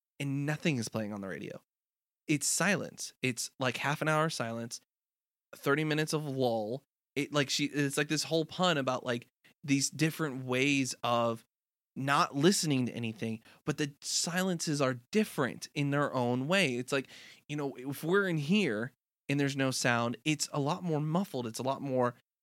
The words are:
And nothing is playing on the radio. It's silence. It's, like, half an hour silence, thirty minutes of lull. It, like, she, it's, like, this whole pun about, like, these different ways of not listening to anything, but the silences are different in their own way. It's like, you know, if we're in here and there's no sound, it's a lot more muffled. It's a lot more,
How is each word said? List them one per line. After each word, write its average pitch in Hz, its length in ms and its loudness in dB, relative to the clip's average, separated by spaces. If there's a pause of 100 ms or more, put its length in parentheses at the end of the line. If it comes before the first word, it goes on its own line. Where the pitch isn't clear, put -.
(200)
And 143 260 -2
nothing 151 320 0
is 113 120 -4
playing 107 240 -4
on 104 80 -10
the 98 80 -8
radio. - 320 -10 (640)
It's 147 200 2
silence. - 640 0 (100)
It's, 127 360 -2
like, 127 180 0
half 143 240 0
an 156 80 2
hour 156 200 4
silence, 117 520 -6 (760)
thirty 147 300 2
minutes 156 280 0
of 151 140 -2
lull. 123 560 -2 (320)
It, 143 180 -2
like, 143 160 2
she, - 160 0
it's, 139 320 0
like, 147 120 0
this 143 140 0
whole 156 220 0
pun 175 320 2
about, 127 280 -2
like, 123 220 -2 (360)
these 139 260 2
different 139 560 -2
ways 131 580 2
of 117 420 2 (500)
not 139 400 2
listening 143 500 4
to 113 80 -2
anything, 113 480 -6 (240)
but 151 120 -4
the 147 240 -2
silences 170 800 -2
are 131 140 2 (160)
different 202 600 0
in 143 180 0
their 143 220 0
own 127 340 0
way. 170 280 2
It's 123 160 -4
like, 139 160 0 (420)
you 147 60 -6
know, 143 200 -4
if 131 280 -8
we're 190 260 2
in 165 80 2
here 143 560 2 (360)
and 143 100 2
there's 139 180 0
no 135 140 2
sound, 120 540 2
it's 156 280 0
a 147 60 0
lot 165 240 0
more 156 180 0
muffled. 156 460 -2
It's 113 120 -6
a 123 40 -4
lot 131 180 -2
more, 127 340 0 (280)